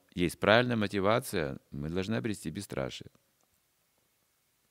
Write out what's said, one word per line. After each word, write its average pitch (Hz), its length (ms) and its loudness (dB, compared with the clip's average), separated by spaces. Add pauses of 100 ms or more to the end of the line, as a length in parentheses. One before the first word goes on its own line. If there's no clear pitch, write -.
(140)
есть 87 260 0
правильная 117 360 4
мотивация, 101 840 0 (140)
мы 71 180 -6
должны 95 260 -2
обрести 107 360 -6
бесстрашие. 67 580 -8 (1600)